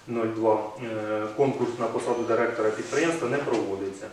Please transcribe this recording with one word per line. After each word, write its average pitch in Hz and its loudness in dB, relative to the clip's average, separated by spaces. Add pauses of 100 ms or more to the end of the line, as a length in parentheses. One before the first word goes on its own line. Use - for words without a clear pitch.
нуль 117 -2 (100)
два. 110 4 (240)
Е, 107 -4 (140)
конкурс 127 4 (100)
на 120 0
посаду - 0
директора 110 2
підприємства 156 0
не 135 0
проводиться. 98 -2